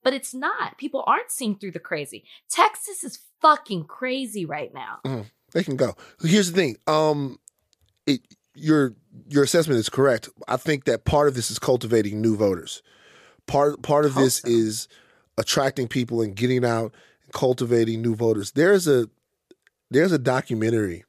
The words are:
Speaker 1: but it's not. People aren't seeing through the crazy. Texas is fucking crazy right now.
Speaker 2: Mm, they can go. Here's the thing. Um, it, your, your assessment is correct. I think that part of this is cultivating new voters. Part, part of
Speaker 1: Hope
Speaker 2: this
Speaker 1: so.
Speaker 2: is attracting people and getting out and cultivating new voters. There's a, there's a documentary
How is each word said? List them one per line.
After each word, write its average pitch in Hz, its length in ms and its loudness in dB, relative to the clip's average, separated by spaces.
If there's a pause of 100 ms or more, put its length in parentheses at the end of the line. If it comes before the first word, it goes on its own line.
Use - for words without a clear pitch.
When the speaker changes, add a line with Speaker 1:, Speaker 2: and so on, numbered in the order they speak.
Speaker 1:
but 262 100 0
it's 262 200 -10
not. 349 440 -6
People 269 300 -6
aren't 415 240 0
seeing 214 260 -4
through 196 140 -12
the 170 80 -12
crazy. 147 460 -10 (240)
Texas 403 560 -2
is - 140 -14 (200)
fucking 240 460 2
crazy 254 600 -8
right 143 260 -10
now. - 320 -14
Speaker 2:
Mm, 123 200 -6 (280)
they 175 100 0
can 139 120 -4
go. 127 200 0 (280)
Here's 175 280 4
the 165 60 -6
thing. 139 200 0 (100)
Um, 151 500 0 (680)
it, 135 140 0 (340)
your, 147 400 2 (340)
your 143 140 4
assessment 151 360 2
is 107 100 -2
correct. 131 380 2 (200)
I 127 100 -2
think 147 280 -2
that 117 200 0
part 147 220 4
of 135 80 0
this 117 160 -4
is 113 80 -8
cultivating 113 600 0
new 110 160 2
voters. 98 460 -2 (640)
Part, 143 380 0
part 151 220 2
of 139 80 2
Speaker 1:
Hope 135 100 4
Speaker 2:
this 127 140 2
Speaker 1:
so. - 120 -8
Speaker 2:
is 113 380 0 (500)
attracting 127 500 -2
people 117 360 -2
and 101 120 -6
getting 123 300 0
out 113 300 -2 (280)
and - 100 -20
cultivating 117 680 0
new 113 140 0
voters. 107 380 -2
There's 175 340 4
a, 123 200 2 (840)
there's 160 200 4
a 160 80 2
documentary 113 880 -2